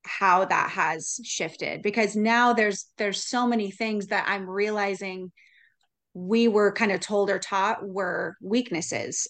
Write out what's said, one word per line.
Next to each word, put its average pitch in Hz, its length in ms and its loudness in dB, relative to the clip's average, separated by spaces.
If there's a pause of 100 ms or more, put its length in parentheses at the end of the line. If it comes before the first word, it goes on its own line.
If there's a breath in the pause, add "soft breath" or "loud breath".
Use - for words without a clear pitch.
how 190 400 4
that 160 260 2
has 160 540 -4
shifted, - 560 -6
because 208 340 0
now 233 380 4
there's, 214 460 0
there's 202 260 -2
so 247 220 0
many 220 240 0
things 208 380 -4
that 202 200 0
I'm 196 200 -2
realizing 196 840 -2 (840 soft breath)
we 226 300 4
were 208 240 4
kind 202 200 2
of 180 80 0
told 202 280 0
or 196 100 0
taught 202 480 -2
were 170 540 -4
weaknesses 185 880 -2